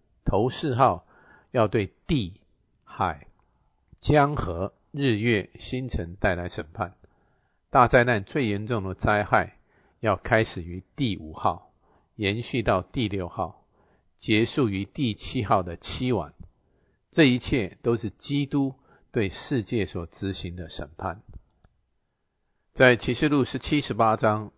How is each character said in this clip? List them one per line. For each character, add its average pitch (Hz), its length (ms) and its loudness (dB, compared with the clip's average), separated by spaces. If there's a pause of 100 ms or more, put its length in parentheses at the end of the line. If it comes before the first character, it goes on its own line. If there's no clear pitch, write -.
(240)
头 110 260 2
四 139 240 -4
号 113 320 4 (460)
要 113 160 4
对 101 260 0 (140)
地、 101 320 -2 (420)
海、 80 460 -4 (720)
江 147 340 4
河、 90 400 -6 (160)
日 139 260 0
月、 107 420 0
星 127 300 -8
辰 87 300 -6
带 95 160 2
来 87 140 -4
审 - 240 -10
判。 92 240 -8 (720)
大 123 160 6
灾 123 160 6
难 117 220 2
最 139 220 -2
严 104 200 -2
重 113 160 -2
的 95 120 -6
灾 104 280 0
害 95 360 0 (420)
要 104 160 0
开 113 260 2
始 - 180 -6
于 87 220 -12 (140)
第 113 200 -2
五 78 180 -14
号， - 380 -4 (440)
延 107 260 -2
续 117 220 -4
到 98 180 2
第 120 240 -4
六 92 220 -4
号， - 360 -8 (520)
结 110 280 2
束 120 240 0
于 98 160 -4
第 120 300 -4
七 - 300 -6
号 98 180 2
的 85 140 -8
七 - 340 -4
晚。 85 240 -2 (760)
这 165 140 4
一 123 140 4
切 113 440 -4
都 117 140 0
是 107 140 -6
基 143 360 -4
督 139 280 -2 (360)
对 101 200 0
世 117 320 -4
界 104 240 -2
所 87 200 -8
执 - 260 -6
行 87 220 -8
的 85 140 -12
审 73 280 -10
判。 95 260 -8 (1500)
在 127 220 8
启 117 200 -2
示 151 160 2
录 143 140 4
十 123 140 -6
七、 147 220 0
十 - 140 -6
八 110 220 4
章， 107 420 0